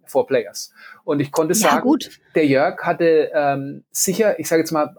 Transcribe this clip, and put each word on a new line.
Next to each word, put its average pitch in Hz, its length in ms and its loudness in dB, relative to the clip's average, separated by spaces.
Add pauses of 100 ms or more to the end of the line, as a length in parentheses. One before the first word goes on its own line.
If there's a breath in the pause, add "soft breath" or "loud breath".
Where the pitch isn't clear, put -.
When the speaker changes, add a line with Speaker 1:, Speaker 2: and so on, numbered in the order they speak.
Speaker 1:
Four - 220 0
Players. 113 460 -4 (300 loud breath)
Und 147 160 -2
ich 143 120 -4
konnte 160 220 0
Speaker 2:
Ja, 208 180 2
Speaker 1:
sagen, 151 100 2
Speaker 2:
gut. - 380 -2 (160)
Speaker 1:
der 160 100 2
Jörg 135 380 0
hatte, 165 500 2
ähm, 143 560 -2
sicher, 196 500 -2
ich 156 80 -8
sag 165 120 2
jetzt 160 120 -2
mal, - 280 -2